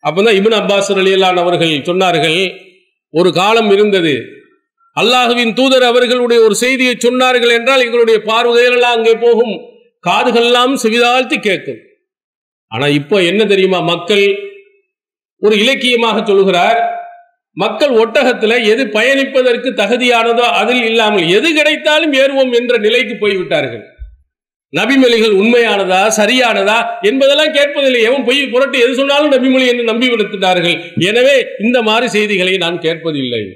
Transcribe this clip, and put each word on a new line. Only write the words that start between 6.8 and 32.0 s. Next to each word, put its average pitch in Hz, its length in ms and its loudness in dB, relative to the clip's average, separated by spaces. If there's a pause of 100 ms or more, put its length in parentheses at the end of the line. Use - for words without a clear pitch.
சொன்னார்கள் 247 540 2
என்றால் 247 320 2
எங்களுடைய 226 400 2
பார்வைகளெல்லாம் 240 720 2
அங்கே 226 180 2
போகும், 226 400 2 (500)
காதுகளெல்லாம் 240 680 0
செவிதாழ்த்தி 240 680 0
கேட்கும். 143 420 -6 (880)
ஆனா 120 160 -4
இப்போ 147 360 -2
என்ன 180 220 0
தெரியுமா, 190 360 0
மக்கள் 170 440 -2 (1200)
ஒரு 214 160 2
இலக்கியமாக 233 680 0
சொல்லுகிறார், 196 540 2 (800)
மக்கள் 214 360 -2
ஒட்டகத்துல 226 720 0
எது 226 200 2
பயணிப்பதற்கு 254 920 0
தகுதியானதோ 233 760 0
அதில் 233 320 0
இல்லாமல் 220 460 0
எது 220 240 2
கிடைத்தாலும் 302 600 0
ஏறுவோம் 269 420 0
என்ற 240 220 0
நிலைக்கு 220 400 -2
போய்விட்டார்கள்." 160 680 -4 (880)
நபிமொழிகள் 226 600 2
உண்மையானதா, 202 680 2 (140)
சரியானதா 214 640 0 (220)
என்பதெல்லாம் 269 540 2
கேட்பதில்லை. 285 480 0
எவன் 247 220 0
பொய் 247 240 -2
புரட்டு 262 320 -2
எது 247 140 2
சொன்னாலும் 277 380 0
நபிமொழி 254 340 2
என்று 240 180 -2
நம்பி 233 240 -2
விடுத்துட்டார்கள். 185 680 -2 (300)
எனவே 247 400 2 (120)
இந்த 240 240 0
மாதிரி 220 260 -2